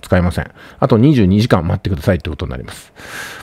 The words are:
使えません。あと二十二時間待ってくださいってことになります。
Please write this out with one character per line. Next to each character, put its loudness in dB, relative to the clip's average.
使 0
え 4
ま 0
せ -4
ん。 -14
あ 0
と 4
二 6
十 4
二 4
時 2
間 2
待 -2
っ -16
て -6
く -2
だ -8
さ 2
い 2
っ -4
て -8
こ -8
と -10
に -8
な -10
り -12
ま -16
す。 -20